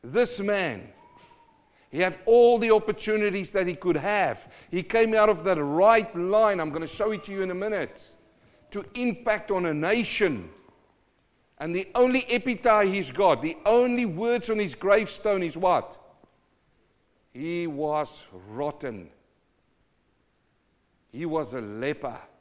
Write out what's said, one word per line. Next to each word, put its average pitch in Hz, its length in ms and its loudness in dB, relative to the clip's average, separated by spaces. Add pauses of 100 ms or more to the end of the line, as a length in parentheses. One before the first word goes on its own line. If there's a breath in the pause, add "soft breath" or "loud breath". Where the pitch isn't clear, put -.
This 214 380 0
man, 185 520 -2 (1000 soft breath)
he 147 80 -6
had 180 260 0
all 240 320 8
the 220 140 2
opportunities 208 800 0
that 190 160 -2
he 175 80 -4
could 175 220 -2
have. 170 540 -2 (200 loud breath)
He 180 100 -4
came 226 320 2
out 214 160 6
of 170 140 0
the 175 180 2
right 190 540 4
line, 196 440 2
I'm 156 120 -4
gonna 160 160 -8
show 214 240 -4
it 208 140 -8
to 202 80 -12
you 196 100 -4
in 185 80 -6
a 180 40 -6
minute, 196 580 -8 (580 soft breath)
to 202 140 -10 (100)
impact 233 560 -4
on 180 140 0
a 160 80 -2
nation. 160 760 -2 (1120)
And 165 140 -6
the 190 180 -6
only 247 360 4
epitaph 220 560 2
he's 185 260 -2
got, 165 300 4
the 160 240 -6
only 240 400 2
words 220 440 -2
on 214 100 0
his 170 160 -4
gravestone 202 680 0
is 165 140 -8
what? 175 420 0 (1300)
"He 170 340 -6
was 151 560 -6 (240)
rotten. 120 600 -8 (2000)
He 143 140 -10
was 156 280 -4
a 131 60 -6
leper." 117 580 -8 (240)